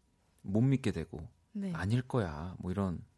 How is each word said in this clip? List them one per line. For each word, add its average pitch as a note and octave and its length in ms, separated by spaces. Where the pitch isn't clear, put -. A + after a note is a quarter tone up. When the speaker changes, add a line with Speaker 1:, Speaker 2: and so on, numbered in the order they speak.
Speaker 1:
못 G2 200
믿게 C3 300
되고 E2 340
Speaker 2:
네. G3 200
Speaker 1:
"아닐 A#2 280
거야." F2+ 580
뭐 F2+ 120
이런, F#2 280